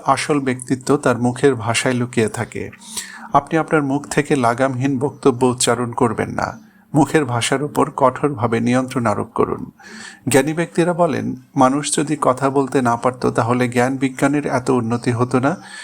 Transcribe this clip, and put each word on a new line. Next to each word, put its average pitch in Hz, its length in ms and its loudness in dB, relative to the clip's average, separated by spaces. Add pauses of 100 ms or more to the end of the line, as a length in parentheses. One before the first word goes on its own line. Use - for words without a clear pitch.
আসল 143 340 2
ব্যক্তিত্ব 127 560 -2
তার 131 220 0
মুখের 123 360 2
ভাষায় 117 400 -2
লুকিয়ে 120 340 0
থাকে। - 420 -8 (640)
আপনি 147 260 0
আপনার 156 240 0
মুখ 139 240 -2
থেকে 147 300 0
লাগামহীন 127 640 0
বক্তব্য 131 480 2
উচ্চারণ 120 460 0
করবেন 117 380 0
না। - 420 -6 (220)
মুখের 147 300 4
ভাষার 120 380 -2
উপর 143 280 -2
কঠোরভাবে 123 680 0
নিয়ন্ত্রণ 123 460 0
আরোপ 107 200 -2
করুন। - 440 -2 (580)
জ্ঞানী 135 240 4
ব্যক্তিরা 165 400 0
বলেন, 127 440 0 (200)
মানুষ 135 400 2
যদি 151 240 -2
কথা 135 300 2
বলতে 135 320 0
না 120 140 2
পারত, 127 300 -2
তাহলে 123 420 2
জ্ঞান 123 280 2
বিজ্ঞানের 139 500 0
এত 131 240 -2
উন্নতি 120 400 0
হতো 123 300 2
না 147 160 0 (280)